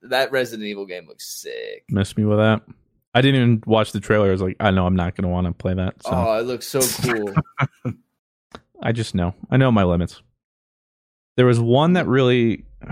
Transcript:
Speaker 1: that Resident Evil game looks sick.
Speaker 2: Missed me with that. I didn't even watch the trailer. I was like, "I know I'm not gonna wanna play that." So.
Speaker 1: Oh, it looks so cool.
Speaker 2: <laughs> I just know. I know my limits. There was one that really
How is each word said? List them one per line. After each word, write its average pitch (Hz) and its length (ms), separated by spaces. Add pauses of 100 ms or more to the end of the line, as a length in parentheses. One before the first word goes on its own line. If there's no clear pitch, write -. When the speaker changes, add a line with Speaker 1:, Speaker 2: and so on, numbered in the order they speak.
Speaker 1:
that 127 280
Resident 117 360
Evil 101 180
game 90 220
looks - 200 (140)
sick. 57 480
Speaker 2:
Missed 98 280
me 107 80
with 104 120
that. 107 240 (540)
I 123 60
didn't 135 200
even 117 240
watch 110 280
the 107 60
trailer. 107 280
I 98 40
was 95 120
like, 95 160
"I 107 100
know 95 160
I'm 92 100
not 90 200
gonna 92 140
wanna 90 240
play 92 200
that." 92 300
So. - 100
Speaker 1:
Oh, 113 260
it 120 60
looks 123 220
so 135 140 (200)
cool. 107 320 (500)
Speaker 2:
<laughs> 120 100 (880)
I 120 80
just 113 240
know. 87 180 (160)
I - 80
know 131 140
my 107 140
limits. 87 360 (1120)
There 127 120
was 120 120
one 131 340
that 180 140
really 123 580 (260)